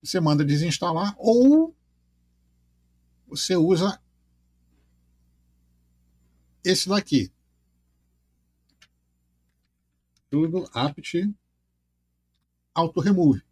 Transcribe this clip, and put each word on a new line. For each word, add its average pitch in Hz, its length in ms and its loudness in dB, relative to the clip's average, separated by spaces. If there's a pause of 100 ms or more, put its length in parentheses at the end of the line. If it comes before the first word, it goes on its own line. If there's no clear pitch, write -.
Você - 160 -6
manda 147 240 2
desinstalar 165 720 -2
ou 277 600 4 (1500)
você 165 300 -4
usa 180 440 0 (2750)
esse 185 240 -2
daqui. 147 440 0 (3000)
Tudo 165 440 -4
apt 160 600 -6 (1400)
auto 165 260 -2
remove. 165 520 2